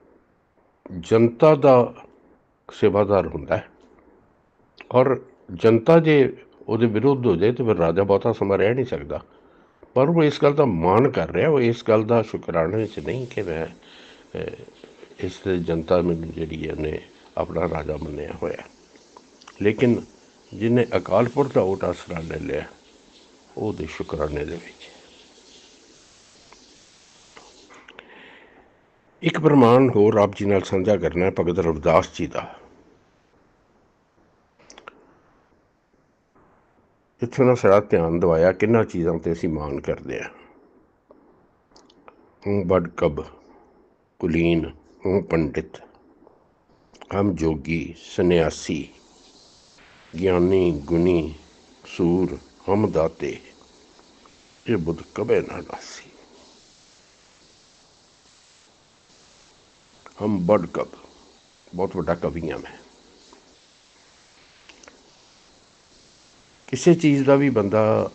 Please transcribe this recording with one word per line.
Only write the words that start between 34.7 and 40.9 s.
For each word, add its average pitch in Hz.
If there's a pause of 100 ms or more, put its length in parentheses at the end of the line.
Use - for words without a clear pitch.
ਇੱਥੋਂ 123
ਦਾ 127
ਸਾਰਾ 104
ਧਿਆਨ 85
ਦਿਵਾਇਆ 87
ਕਿਹਨਾਂ 110
ਚੀਜ਼ਾਂ 85
'ਤੇ 85
ਅਸੀਂ 82
ਮਾਣ 73
ਕਰਦੇ 71
ਹਾਂ। - (2250)